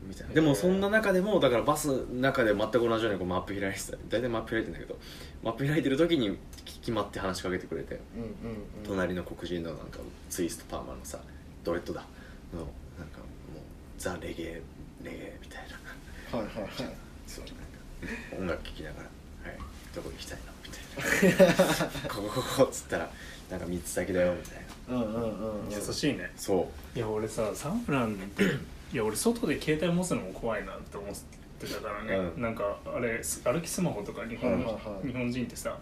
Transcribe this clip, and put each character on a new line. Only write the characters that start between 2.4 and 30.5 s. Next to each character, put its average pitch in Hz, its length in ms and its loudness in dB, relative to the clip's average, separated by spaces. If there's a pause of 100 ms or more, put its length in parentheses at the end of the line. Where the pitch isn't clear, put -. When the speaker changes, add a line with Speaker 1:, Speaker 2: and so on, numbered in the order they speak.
Speaker 1:
で 104 120 8
全 107 160 2
く 127 80 6
同 113 180 6
じ 110 80 2
よ 107 60 4
う - 20 2
に 95 60 0
こ 92 60 0
う - 20 0
マ 90 100 2
ッ 92 40 2
プ 101 120 -4
開 98 160 0
い 98 40 -2
て - 180 -6
た。 - 60 -6 (120)
大 107 120 4
体 127 60 2
マ 113 120 0
ッ - 40 -4
プ - 80 -6
開 113 100 2
い - 20 2
て 85 80 -4
ん - 20 -6
だ 82 60 -8
け - 60 -10
ど、 - 120 -8 (460)
マ - 80 0
ッ - 20 0
プ 139 140 0
開 156 120 4
い 139 40 0
て 139 80 4
る 135 60 4
時 170 200 6
に 104 180 2 (300)
き-、 - 140 -12
決 - 120 -6
ま 104 120 2
っ - 80 -6
て - 80 -6
話 92 180 0
し - 60 -6
か 92 80 0
け 90 80 0
て - 80 -10
く 85 80 -4
れ 76 80 -4
て。 - 160 -6 (160)
Speaker 2:
う - 20 -6
ん 117 60 -4
う - 20 -4
ん 107 40 -6
う - 0 -
ん。 101 60 -8 (480)
Speaker 1:
隣 95 300 0
の 90 80 -2
黒 - 260 -8
人 87 140 0
の 82 140 -4
な - 0 -
ん - 20 -8 (120)
か - 100 -10 (320)
ツ - 120 0
イ 82 60 2
ス - 80 -8
ト - 100 -14
パ - 100 -6
ー - 80 -6
マ 67 100 -8
の 65 80 -8
さ、 - 160 -8 (440)
ド 87 100 2
レ 85 60 0
ッ - 60 -10
ド - 80 -4
だ。 - 100 -6 (480)
の、 87 100 -6
な - 40 -6
ん - 20 -8 (420)
か - 100 -14
も - 60 -12 (340)
う、 - 0 - (400)
ザ・ 90 200 -2
レ - 140 -6
ゲ - 100 -6
エ、 - 180 -6 (420)
レ 127 80 -10
ゲ 143 60 -10
エ - 220 -12
み - 80 -14
た - 120 -12
い - 80 -12 (680)
な。 123 60 0
Speaker 2:
は 107 40 -2
い 95 40 -6
は - 140 -6
い - 20 -4
は 95 40 -6 (240)
い。 - 40 -10 (320)
Speaker 1:
そ - 140 -10
う、 - 40 -10
な - 60 -10
ん - 40 -12
か、 - 880 -10
音 92 60 -2
楽 - 160 -2
聴 - 100 -8
き 80 100 -10
な 78 80 -8
が 73 120 -10
ら、 - 0 - (440)
「は - 80 -10
い、 - 40 -12 (360)
ど - 60 -6
こ - 80 -8
行 - 80 -12
き - 100 -10
た - 80 -10
い - 80 -12
の？」 - 80 -14 (800)
み 175 60 4
た 190 80 12
い - 20 10
な。 170 60 8
Speaker 2:
<laughs> 170 340 6 (260)
Speaker 1:
「こ 101 100 -4
こ、 113 180 0
こ - 20 0 (140)
こ」 135 100 10
っ - 40 -2
つ - 120 -6
っ - 40 -12
た - 100 -2
ら、 82 120 -2 (400)
「な 92 60 -4
ん 92 60 -2
か - 60 -4
三 87 120 -2
つ - 120 -8
先 95 200 0
だ 95 120 4
よ」 180 120 6
み - 80 -6
た - 120 -10
い - 100 -12 (240)
な。 123 80 0
Speaker 2:
う - 20 2
ん 110 140 0
う 117 60 0
ん 117 40 0
う 104 220 -2
ん 107 220 -2
う - 20 -6
ん。 - 20 -4
Speaker 3:
優 104 80 -2 (140)
し - 160 4
い 127 60 2
ね。 90 200 -6
Speaker 1:
そ 92 340 4 (260)
う。 - 20 -2
Speaker 3:
い 127 40 0
や、 110 60 0
俺 107 220 0
さ、 110 240 0
サ 139 160 -4
ン 220 100 2
フ 240 140 -2
ラ 127 120 4
ン 107 120 0 (180)
で、 - 80 6 (480)
い - 60 -2
や、 110 80 4
俺 208 100 2
外 233 320 4
で 143 140 2
携 151 200 4
帯 170 140 4
持 180 80 6
つ - 100 2
の 117 100 2
も 92 100 -6
怖 110 260 0